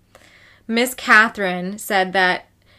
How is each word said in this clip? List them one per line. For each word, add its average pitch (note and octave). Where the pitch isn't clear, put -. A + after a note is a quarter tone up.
Miss A#3+
Catherine G#3
said F#3
that F#3